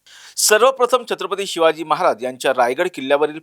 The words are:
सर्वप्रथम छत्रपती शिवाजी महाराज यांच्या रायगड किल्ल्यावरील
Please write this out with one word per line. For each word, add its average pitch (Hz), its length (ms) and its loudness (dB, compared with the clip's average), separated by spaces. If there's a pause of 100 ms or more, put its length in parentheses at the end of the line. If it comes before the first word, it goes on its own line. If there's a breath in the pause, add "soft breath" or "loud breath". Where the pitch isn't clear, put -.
(360 loud breath)
सर्वप्रथम 247 760 2
छत्रपती 185 360 -6
शिवाजी 160 380 0
महाराज 151 400 0
यांच्या 127 320 -2
रायगड 131 380 0
किल्ल्यावरील 143 480 0